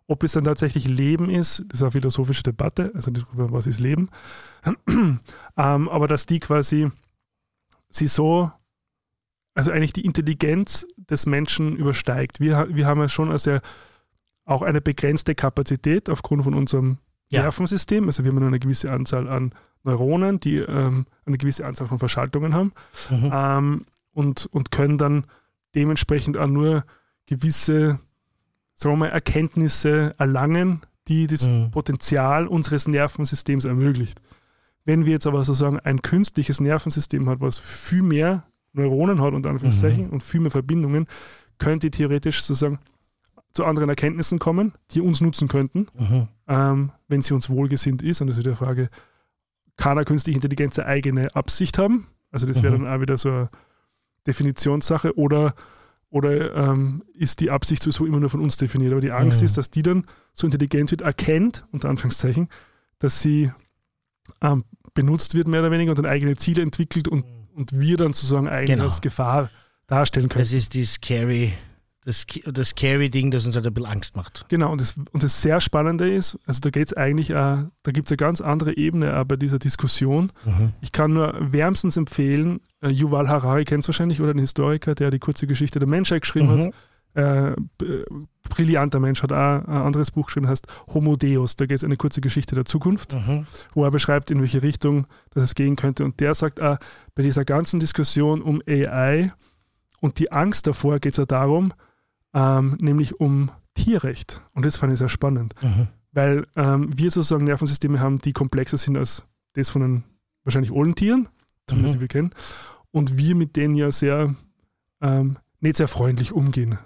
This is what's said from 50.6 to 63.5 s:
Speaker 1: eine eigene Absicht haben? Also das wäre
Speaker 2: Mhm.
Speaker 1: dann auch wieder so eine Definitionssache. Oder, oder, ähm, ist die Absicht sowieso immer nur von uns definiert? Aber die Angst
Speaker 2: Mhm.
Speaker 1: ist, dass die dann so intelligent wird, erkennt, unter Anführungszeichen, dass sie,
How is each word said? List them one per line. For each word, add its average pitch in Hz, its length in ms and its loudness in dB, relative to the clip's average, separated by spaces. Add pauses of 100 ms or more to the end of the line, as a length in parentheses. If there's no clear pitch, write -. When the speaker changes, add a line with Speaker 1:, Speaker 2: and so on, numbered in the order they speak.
Speaker 1:
eine 151 100 -4
eigene 139 460 0
Absicht - 440 -2
haben? 208 280 2 (240)
Also 127 160 -2
das 131 160 2
wäre 127 160 4
Speaker 2:
Mhm. 135 60 0
Speaker 1:
dann 131 120 -4
auch 131 40 -2
wieder 131 160 0
so 139 140 -2
eine 123 200 -2 (760)
Definitionssache. 143 920 0
Oder, 147 360 2 (560)
oder, 143 440 0
ähm, 135 480 0 (120)
ist - 260 -2
die 160 100 0
Absicht 143 320 0
sowieso 160 240 0
immer 147 140 0
nur 139 100 2
von 143 100 -2
uns 151 160 0
definiert? 131 360 0
Aber 135 80 2
die 131 120 -2
Angst 123 280 4
Speaker 2:
Mhm. 110 60 6
Speaker 1:
ist, 104 120 2
dass 135 120 -4
die 156 120 0
dann 180 220 2 (300)
so - 120 -2
intelligent 143 440 0
wird, 160 120 -2
erkennt, 160 720 0
unter 143 160 -4
Anführungszeichen, 131 600 0 (500)
dass - 220 2
sie, 151 300 2 (880)